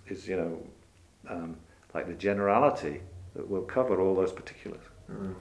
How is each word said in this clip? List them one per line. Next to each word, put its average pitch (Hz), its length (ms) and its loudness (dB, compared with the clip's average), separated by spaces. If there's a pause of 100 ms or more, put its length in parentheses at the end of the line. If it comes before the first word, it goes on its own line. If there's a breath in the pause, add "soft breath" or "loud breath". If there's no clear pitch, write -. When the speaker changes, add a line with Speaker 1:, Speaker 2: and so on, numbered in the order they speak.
Speaker 1:
is, 92 180 -10
you 95 100 -2
know, 82 260 -2 (680)
um, 85 280 -8 (360 soft breath)
like - 140 -4
the 85 80 -8
generality 101 840 4 (340)
that - 160 -6
will 95 120 0
cover 120 380 2
all 95 140 4
those 92 180 2
particulars. - 520 -12 (260)
Speaker 2:
Mm, 95 300 -8